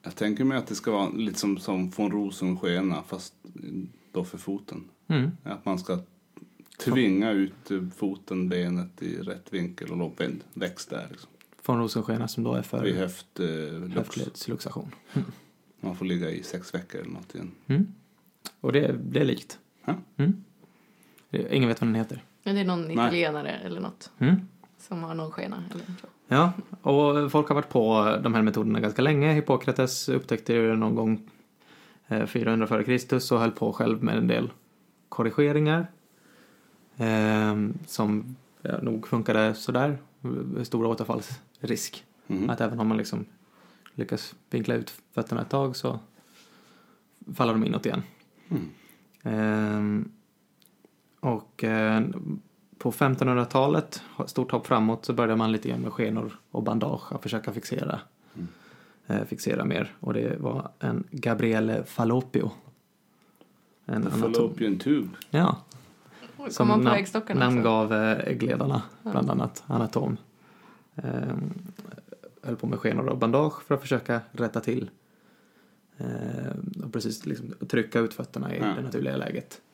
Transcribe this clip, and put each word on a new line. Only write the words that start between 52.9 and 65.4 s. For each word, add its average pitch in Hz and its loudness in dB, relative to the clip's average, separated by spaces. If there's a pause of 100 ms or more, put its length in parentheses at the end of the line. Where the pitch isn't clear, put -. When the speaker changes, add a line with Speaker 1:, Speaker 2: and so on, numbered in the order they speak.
Speaker 2:
femtonhundratalet, 131 4 (260)
stort - -2
hopp 120 -2
framåt, 113 4
så 127 -2
började 113 2
man 113 2
lite 110 0
grann 120 -2
med 117 -4
skenor 113 -4 (120)
och 113 -2
bandage 113 -2
att - -8
försöka 110 -4
fixera, - -4 (360)
Speaker 1:
Mm. 87 -8 (600)
Speaker 2:
eh, 104 -2
fixera - -2
mer. - -2
Och 123 -4
det 120 -2
var 123 -4
en 120 -2
Gabriele 110 0
Fallopio. 117 0 (1300)
En 110 -2
Speaker 1:
The - 0
Speaker 2:
anatom- 113 0
Speaker 1:
Fallopian 113 2
tube. 143 0 (200)
Speaker 2:
Ja. 160 2 (640)